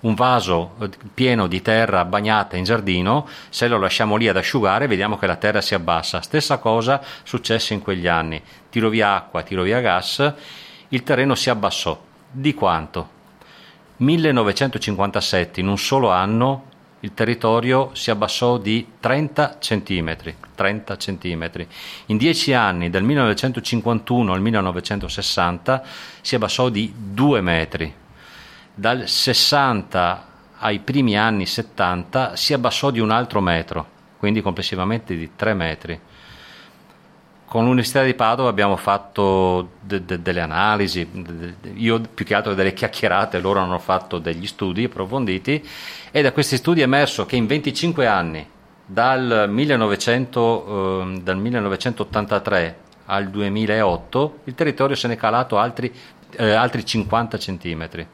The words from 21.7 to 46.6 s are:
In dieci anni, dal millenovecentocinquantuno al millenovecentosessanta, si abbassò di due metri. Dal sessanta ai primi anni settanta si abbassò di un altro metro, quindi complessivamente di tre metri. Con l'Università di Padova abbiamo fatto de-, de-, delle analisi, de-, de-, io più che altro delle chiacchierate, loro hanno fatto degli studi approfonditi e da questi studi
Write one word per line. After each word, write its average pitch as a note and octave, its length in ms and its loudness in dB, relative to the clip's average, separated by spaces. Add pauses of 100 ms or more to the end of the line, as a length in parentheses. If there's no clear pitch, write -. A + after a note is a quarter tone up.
In G#2+ 100 0
dieci D3 380 2
anni, F2+ 360 2
dal F#2 140 0
millenovecentocinquantuno A#2 1300 0
al F#2 80 0
millenovecentosessanta, G2 1400 -2 (380)
si - 140 -2
abbassò B2 340 0
di G#2+ 260 -2
due A2 460 2
metri. E2 520 0 (800)
Dal A#2 360 0
sessanta G#2 1160 2 (340)
ai G#2 200 0
primi B2 380 2
anni G#2+ 280 2
settanta F2+ 920 -2
si - 160 0
abbassò C3 380 0
di A2+ 100 -2
un G#2+ 100 2
altro A2+ 300 0
metro, E2 440 -2 (320)
quindi G#2 240 0
complessivamente F#2+ 760 -4
di D#2+ 180 -8
tre G#2+ 180 0
metri. E2 460 -4 (1400)
Con A2+ 200 0
l'Università B2+ 400 2
di C3 100 2
Padova A#2 340 2
abbiamo G2+ 300 2
fatto F#2+ 920 2 (100)
de-, F#2+ 240 -4
de-, F2 160 -6
delle F2 180 -2
analisi, F2+ 720 0
de-, F2 480 -12
de-, F#2 140 -16
io A2+ 260 2
più A2+ 240 -8
che G#2 120 0
altro G#2 180 0
delle F#2+ 200 2
chiacchierate, G2 680 0
loro F#2+ 200 2
hanno F2+ 200 -2
fatto F#2 380 -2
degli E2 300 -6
studi G2 380 -4
approfonditi A#2+ 840 -4 (420)
e D3+ 120 2
da C#3 100 4
questi C#3 240 0
studi E3+ 240 2